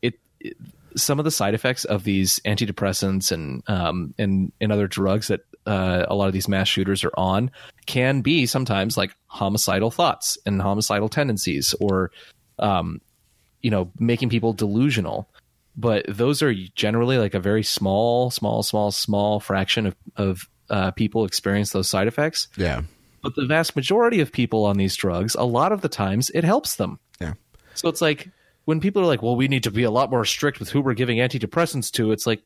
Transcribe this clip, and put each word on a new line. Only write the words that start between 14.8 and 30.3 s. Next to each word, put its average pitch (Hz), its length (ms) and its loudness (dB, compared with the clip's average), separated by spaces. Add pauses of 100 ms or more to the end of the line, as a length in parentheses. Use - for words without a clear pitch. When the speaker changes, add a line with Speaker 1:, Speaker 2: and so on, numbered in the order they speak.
Speaker 1:
But 107 320 0
those 120 340 0
are 139 100 2 (220)
generally, 117 420 0
like, 107 180 2
a 98 60 -2
very 104 220 2
small, 120 680 0
small, 110 340 -2
small, 104 260 0
small 104 480 0
fraction 98 480 0
of, 92 100 -2 (200)
of, 95 320 -2 (200)
uh, 95 220 0
people 110 340 0
experience 98 460 -2
those 95 180 -2
side 101 200 2
effects. 147 480 -2
Speaker 2:
Yeah. 78 260 -2 (400)
Speaker 1:
But 135 140 -6
the 139 100 -2
vast 156 300 0
majority 214 440 2
of 143 120 0
people 113 320 2
on 101 140 4
these 95 180 2
drugs, 95 400 -2
a - 80 0
lot 139 260 2
of 208 100 0
the 160 80 -2
times, 104 420 -2
it 170 120 0
helps 208 320 0
them. - 240 -4 (220)
Speaker 2:
Yeah. 85 140 -6 (400)
Speaker 1:
So - 140 -4
it's 160 140 -2
like, 151 260 0 (360)
when 156 160 2
people 196 220 2
are 180 40 4
like, 139 160 2
"Well, 117 120 0
we 131 140 2
need 135 160 0
to 107 80 -2
be 113 100 0
a 117 80 2
lot 123 200 2
more 120 140 2
strict - 360 -2